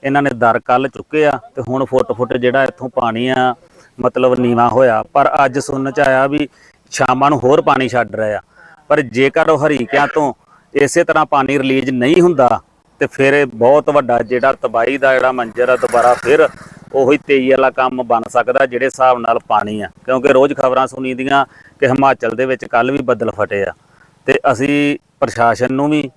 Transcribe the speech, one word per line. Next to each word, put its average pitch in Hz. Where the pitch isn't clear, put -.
ਇਹਨਾਂ 139
ਨੇ 143
ਦਰ 113
ਕੱਲ੍ਹ 131
ਚੁੱਕੇ -
ਆ 139
ਤੇ 135
ਹੁਣ 131
ਫੁੱਟ 127
ਫੁੱਟ 113
ਜਿਹੜਾ 123
ਇੱਥੋਂ 127
ਪਾਣੀ 117
ਆ 127
ਮਤਲਬ 123
ਨੀਵਾਂ 120
ਹੋਇਆ। 117
ਪਰ 139
ਅੱਜ 135
ਸੁਣਨ 135
ਚ 139
ਆਇਆ 131
ਵੀ 143
ਸ਼ਾਮਾਂ 131
ਨੂੰ 147
ਹੋਰ 135
ਪਾਣੀ 131
ਛੱਡ 113
ਰਹੇ 107
ਆ। 95
ਪਰ 151
ਜੇਕਰ 135
ਉਹ 151
ਹਰੀਕਿਆਂ 143
ਤੋਂ 139
ਇਸੇ -
ਤਰ੍ਹਾਂ 156
ਪਾਣੀ 139
ਰਿਲੀਜ਼ 131
ਨਹੀਂ 135
ਹੁੰਦਾ 143
ਤੇ 143
ਫਿਰ 135
ਇਹ 143
ਬਹੁਤ 131
ਵੱਡਾ 127
ਜਿਹੜਾ 123
ਤਬਾਹੀ 120
ਦਾ 131
ਜਿਹੜਾ 127
ਮੰਜ਼ਰ 120
ਆ, 127
ਦੁਬਾਰਾ 120
ਫਿਰ 139
ਉਹੀ 135
ਤੇਈ 131
ਵਾਲਾ 131
ਕੰਮ 127
ਬਣ 117
ਸਕਦਾ 123
ਜਿਹੜੇ 123
ਹਿਸਾਬ 127
ਨਾਲ 117
ਪਾਣੀ 107
ਆ। 95
ਕਿਉਂਕਿ 131
ਰੋਜ਼ 139
ਖਬਰਾਂ 131
ਸੁਣੀਦੀਆਂ 131
ਕਿ 135
ਹਿਮਾਚਲ 127
ਦੇ 127
ਵਿੱਚ 131
ਕੱਲ੍ਹ 123
ਵੀ 139
ਬੱਦਲ 113
ਫਟੇ 104
ਆ। 85
ਤੇ -
ਅਸੀਂ 143
ਪ੍ਰਸ਼ਾਸਨ 117
ਨੂੰ 143
ਵੀ 147